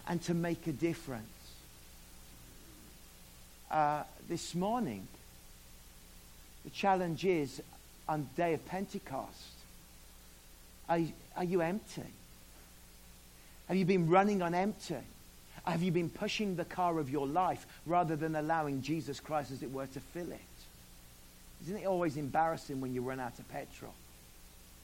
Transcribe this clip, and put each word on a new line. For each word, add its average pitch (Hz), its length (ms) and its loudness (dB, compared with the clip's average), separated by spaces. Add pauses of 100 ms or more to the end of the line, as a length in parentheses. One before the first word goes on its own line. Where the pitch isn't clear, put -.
and 175 180 2
to 175 100 4
make 170 320 2
a 165 40 2
difference. 131 540 0 (2500)
Uh, 151 320 4 (260)
this - 240 -4
morning, 175 540 0 (1600)
the 151 60 -12
challenge 180 560 4
is 165 340 4 (480)
on 151 220 0
the - 140 0
day 170 100 4
of 143 140 0
Pentecost, 180 880 -6 (1300)
are, 170 120 6 (360)
are 175 80 0
you 180 180 4
empty? 170 420 0 (1700)
Have 180 80 4
you 190 80 6
been 175 240 6
running 196 320 8
on 170 120 2
empty? 180 420 0 (680)
Have 170 160 2
you 180 120 4
been 170 160 4
pushing 208 480 -2
the 165 80 0
car 175 340 2
of 139 100 0
your 139 160 2
life 151 400 2 (200)
rather 165 320 4
than 160 180 0
allowing 151 460 2
Jesus 139 400 -2
Christ, 147 300 -2
as 131 120 -8
it 113 80 -4
were, 135 160 -4
to 135 140 -10
fill 170 280 -8
it? 120 120 -8 (1200)
Isn't 180 140 -4
it 208 80 -4
always 175 320 4
embarrassing 151 640 2
when 127 120 -2
you 123 80 0
run 131 200 -2
out 120 180 -6
of - 100 -14
petrol? 127 440 -8 (920)